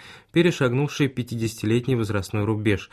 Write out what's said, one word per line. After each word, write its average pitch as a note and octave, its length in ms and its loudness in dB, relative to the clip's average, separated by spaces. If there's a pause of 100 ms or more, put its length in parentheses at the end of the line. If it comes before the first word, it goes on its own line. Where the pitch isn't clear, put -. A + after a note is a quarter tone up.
(320)
перешагнувшие C#3+ 760 2
пятидесятилетний A#2+ 840 -2
возрастной G#2 500 -2
рубеж. G#2+ 480 0